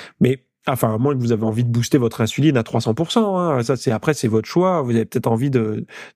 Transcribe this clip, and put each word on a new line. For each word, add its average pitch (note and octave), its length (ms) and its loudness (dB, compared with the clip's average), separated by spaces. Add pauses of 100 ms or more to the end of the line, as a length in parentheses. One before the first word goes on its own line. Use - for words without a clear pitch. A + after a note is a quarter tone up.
(200)
mais B2+ 260 0 (200)
enfin, B2 280 0
à - 20 -2
moins C3+ 180 0
que B2+ 60 -2
vous A#2 120 0
avez A2 120 0
envie A2 200 0
de A#2+ 60 0
booster A#2+ 280 2
votre A#2 240 0
insuline C3+ 340 2
à A#2 60 2
trois A#2 180 -2
cents A2 140 0
pour E3 180 -4
cent, G#3 240 2
hein. D#3+ 260 0
Ça, B2 140 0
c'est, - 140 -4
après, A#2 240 0
c'est B2+ 140 -2
votre A2 200 0
choix. F3+ 320 2
Vous A#2+ 120 -2
avez A2+ 120 2
peut-être A#2 220 -4
envie A#2+ 240 0
de, A#2 340 -2 (320)